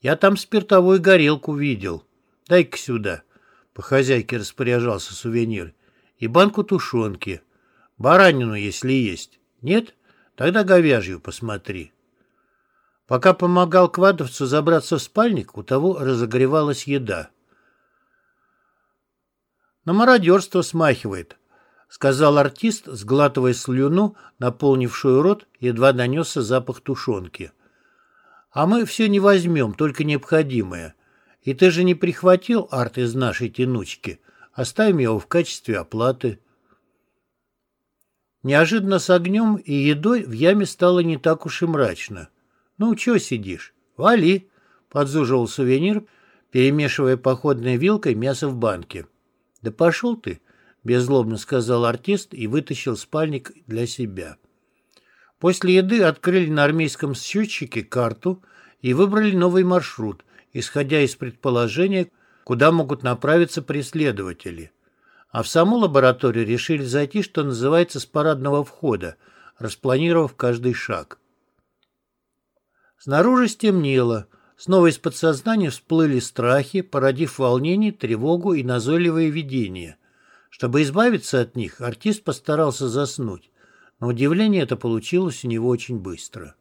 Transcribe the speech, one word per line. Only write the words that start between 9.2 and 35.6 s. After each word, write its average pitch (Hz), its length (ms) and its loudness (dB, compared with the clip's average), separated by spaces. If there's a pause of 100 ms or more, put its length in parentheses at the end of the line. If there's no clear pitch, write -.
Нет? 208 320 -2 (420)
Тогда 185 280 0
говяжью 135 560 4
посмотри". 98 720 -10 (1120)
Пока 131 280 4
помогал 180 540 4
Квадовцу 180 580 0
забраться 156 500 0
в 139 60 -4
спальник, 208 540 -2
у 104 60 -12
того 160 360 -2
разогревалась 131 840 0
еда. 113 460 -6 (2500)
"На 165 80 -2
мародерство 196 680 4
смахивает", — 123 720 -2 (520)
сказал 143 500 2
артист, 143 480 -2
сглатывая 131 680 0
слюну, 143 640 0 (240)
наполнившую 131 840 2
рот, 202 240 0 (140)
едва 123 320 2
донесся 127 500 -2
запах 127 380 -2
тушенки. 98 720 -8 (1000)
"А 147 160 0
мы 226 180 2
все - 220 -2
не 202 140 2
возьмем, 170 540 2
только 151 280 -2
необходимое. 127 960 -2 (500)
И 135 80 -4
ты 185 160 6
же 170 140 0
не 180 100 4
прихватил 185 800 2
арт 123 260 -4
из 120 160 -2
нашей 120 340 -2
тянучки. 117 720 -6 (340)
Оставим 190 460 0
его 110 220 0
в - 80 -16
качестве 160 500 -2